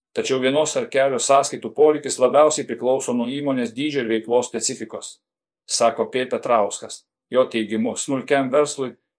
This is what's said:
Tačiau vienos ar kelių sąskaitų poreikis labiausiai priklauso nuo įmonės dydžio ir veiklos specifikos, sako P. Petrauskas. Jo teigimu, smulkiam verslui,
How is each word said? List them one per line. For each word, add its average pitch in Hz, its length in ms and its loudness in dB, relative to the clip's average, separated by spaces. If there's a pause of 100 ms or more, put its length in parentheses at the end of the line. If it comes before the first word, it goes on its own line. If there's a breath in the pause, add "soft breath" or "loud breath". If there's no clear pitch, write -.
(160)
Tačiau 131 240 0
vienos 143 400 0
ar 117 100 -6
kelių 135 300 2
sąskaitų 139 560 2
poreikis 151 420 4
labiausiai 139 480 4
priklauso 127 480 -2
nuo 120 140 -2
įmonės 131 480 -4
dydžio 143 260 -4
ir 113 140 -2
veiklos 117 340 0
specifikos, 110 680 -8 (500)
sako 113 420 0
P. 127 160 -2
Petrauskas. 110 800 -2 (260)
Jo 127 200 4
teigimu, 110 500 -2
smulkiam 135 500 0
verslui, 139 440 0 (240)